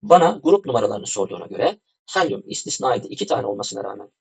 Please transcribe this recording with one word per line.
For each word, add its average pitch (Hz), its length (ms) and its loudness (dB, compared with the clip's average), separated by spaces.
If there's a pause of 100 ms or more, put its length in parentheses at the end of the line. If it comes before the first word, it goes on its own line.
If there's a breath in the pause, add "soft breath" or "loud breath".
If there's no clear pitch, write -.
Bana 170 420 6
grup 190 220 4
numaralarını 107 400 -2
sorduğuna 95 400 -6
göre 156 320 -2 (320)
helyum 180 360 0
istisnaydı. - 640 -4
İki - 180 -8
tane 208 200 -2
olmasına 104 380 -6
rağmen - 260 -12 (100)